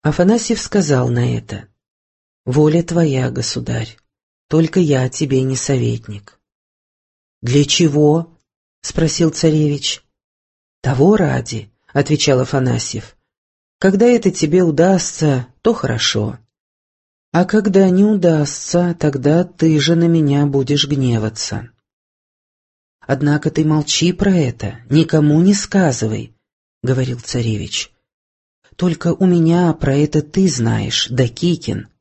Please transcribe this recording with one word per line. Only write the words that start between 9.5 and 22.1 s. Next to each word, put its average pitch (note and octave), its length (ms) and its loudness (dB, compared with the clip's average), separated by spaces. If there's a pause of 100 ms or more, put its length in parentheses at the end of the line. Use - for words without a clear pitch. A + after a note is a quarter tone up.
"Того C#3 360 4
ради", B2+ 540 -4 (220)
отвечал C#3 480 2
Афанасьев. B2 760 -4 (600)
"Когда G3 260 2
это A#3 260 4
тебе F3 320 0
удастся, D#3 840 0 (140)
то A3+ 120 2
хорошо. A2+ 640 -4 (960)
А F3 140 2
когда G3 440 2
не F#3 140 4
удастся, F3 960 0
тогда D3 440 0
ты D#3+ 360 0
же D#3 160 2
на E3+ 120 2
меня D3 380 2
будешь C#3 420 0
гневаться". A#2+ 840 -4 (1400)